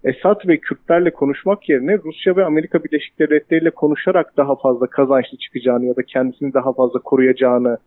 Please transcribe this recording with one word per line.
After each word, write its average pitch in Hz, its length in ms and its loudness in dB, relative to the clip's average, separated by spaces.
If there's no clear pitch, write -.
Esad 185 440 -2
ve 165 100 2
Kürtlerle 170 540 0
konuşmak 170 580 -4
yerine 147 280 0
Rusya 170 380 -2
ve 190 100 2
Amerika 160 380 0
Birleşik - 360 -6
Devletleri 151 420 2
ile 165 80 2
konuşarak 160 680 -2
daha 139 180 2
fazla 127 320 -2
kazançlı 131 500 0
çıkacağını 123 480 -4
ya 123 100 -2
da 123 80 -4
kendisini 131 500 -4
daha 131 200 0
fazla 123 260 0
koruyacağını 123 880 2